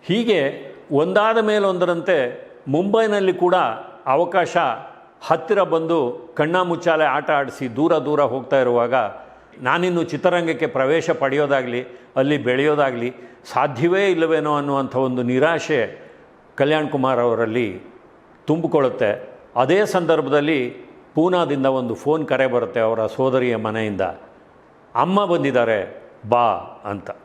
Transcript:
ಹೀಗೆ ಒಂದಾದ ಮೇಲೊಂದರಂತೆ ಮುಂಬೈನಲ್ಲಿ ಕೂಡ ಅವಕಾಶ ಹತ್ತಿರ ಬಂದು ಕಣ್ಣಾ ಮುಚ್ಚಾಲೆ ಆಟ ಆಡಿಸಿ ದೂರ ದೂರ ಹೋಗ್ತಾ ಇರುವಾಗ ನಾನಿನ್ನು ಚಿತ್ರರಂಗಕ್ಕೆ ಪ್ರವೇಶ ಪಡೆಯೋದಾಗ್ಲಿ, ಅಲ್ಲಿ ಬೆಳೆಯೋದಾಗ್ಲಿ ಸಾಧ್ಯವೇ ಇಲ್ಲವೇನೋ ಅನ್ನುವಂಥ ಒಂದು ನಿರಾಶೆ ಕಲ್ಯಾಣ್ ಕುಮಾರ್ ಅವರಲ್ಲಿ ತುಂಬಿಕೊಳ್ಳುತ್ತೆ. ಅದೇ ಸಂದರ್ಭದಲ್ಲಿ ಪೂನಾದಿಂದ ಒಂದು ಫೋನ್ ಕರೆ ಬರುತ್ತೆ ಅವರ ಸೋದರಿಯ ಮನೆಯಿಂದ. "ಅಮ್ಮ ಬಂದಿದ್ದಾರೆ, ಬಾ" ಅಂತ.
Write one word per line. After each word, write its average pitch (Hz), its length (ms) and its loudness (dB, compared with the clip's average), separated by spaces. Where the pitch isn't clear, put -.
ಹೀಗೆ 170 680 0
ಒಂದಾದ 190 460 2
ಮೇಲೊಂದರಂತೆ 180 1120 0
ಮುಂಬೈನಲ್ಲಿ 196 680 2
ಕೂಡ 175 220 2
ಅವಕಾಶ 175 520 0
ಹತ್ತಿರ 165 360 2
ಬಂದು 160 720 -2
ಕಣ್ಣಾ 165 300 0
ಮುಚ್ಚಾಲೆ 165 400 0
ಆಟ 147 280 0
ಆಡಿಸಿ 135 440 -4
ದೂರ 160 220 2
ದೂರ 147 240 0
ಹೋಗ್ತಾ 131 400 0
ಇರುವಾಗ 120 320 2
ನಾನಿನ್ನು 170 420 0
ಚಿತ್ರರಂಗಕ್ಕೆ 165 600 0
ಪ್ರವೇಶ 151 440 0
ಪಡೆಯೋದಾಗ್ಲಿ, 135 760 0
ಅಲ್ಲಿ 139 220 2
ಬೆಳೆಯೋದಾಗ್ಲಿ 127 760 0
ಸಾಧ್ಯವೇ 156 540 0
ಇಲ್ಲವೇನೋ 160 480 0
ಅನ್ನುವಂಥ 139 400 -2
ಒಂದು 127 280 0
ನಿರಾಶೆ 131 880 -2
ಕಲ್ಯಾಣ್ 151 340 0
ಕುಮಾರ್ 131 300 0
ಅವರಲ್ಲಿ 113 640 0
ತುಂಬಿಕೊಳ್ಳುತ್ತೆ. 135 800 0
ಅದೇ 151 300 2
ಸಂದರ್ಭದಲ್ಲಿ 151 840 0
ಪೂನಾದಿಂದ 156 500 0
ಒಂದು 127 280 0
ಫೋನ್ 151 340 -2
ಕರೆ 131 200 0
ಬರುತ್ತೆ 120 320 -2
ಅವರ 110 280 0
ಸೋದರಿಯ 127 480 0
ಮನೆಯಿಂದ. 110 460 -4
"ಅಮ್ಮ 185 300 2
ಬಂದಿದ್ದಾರೆ, 120 800 0
ಬಾ" 120 180 4
ಅಂತ. 101 260 -8